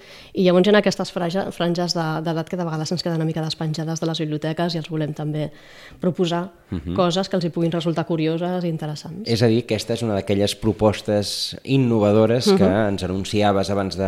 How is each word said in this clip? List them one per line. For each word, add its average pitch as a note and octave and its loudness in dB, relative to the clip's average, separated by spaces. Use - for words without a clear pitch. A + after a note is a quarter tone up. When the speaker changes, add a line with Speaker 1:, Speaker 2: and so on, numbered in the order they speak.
Speaker 1:
i F#3+ 2
llavors F3+ 6
hi G#3 4
ha G#3+ 8
aquestes F#3+ 0
franja-, F3+ -2
franges F3 -2
de, D#3+ -2
d'edat E3 -2
que - -6
de F3+ -4
vegades D#3 -4
ens E3+ -4
queden E3 -2
una D#3+ 0
mica D#3+ -2
despenjades D#3 -4
de E3 -4
les D#3+ -2
biblioteques D#3 -2
i E3+ -4
els D#3 -8
volem D#3 -4
també D3+ -4
proposar F3 -2
Speaker 2:
Mhm. E2+ -4
Speaker 1:
coses F#3 0
que - -6
els F3 0
hi E3+ -2
puguin E3 0
resultar E3 -2
curioses E3+ -2
i F3 -2
interessants. D#3+ -8
Speaker 2:
És A#2 2
a A#2+ 6
dir, A#2 4
aquesta A2 -4
és - -6
una A2 -2
d'aquelles G2 0
propostes G#2+ 0
innovadores A2+ 4
que F#3+ 6
Speaker 1:
Mhm. G2 4
Speaker 2:
ens F#2 -2
anunciaves G2 0
abans G2 -2
de, F#2+ 0